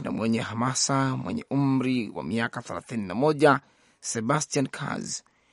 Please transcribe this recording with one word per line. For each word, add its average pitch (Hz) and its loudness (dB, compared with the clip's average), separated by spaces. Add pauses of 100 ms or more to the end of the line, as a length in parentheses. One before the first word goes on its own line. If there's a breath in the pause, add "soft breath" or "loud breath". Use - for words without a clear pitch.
na - -4
mwenye 113 0
hamasa 127 0
mwenye 113 -4
umri 131 2
wa 76 -6
miaka 117 -2
thelathini 101 -6
na 90 -6
moja, 143 6 (400 soft breath)
Sebastian 135 0
Kurz, - -6 (300 soft breath)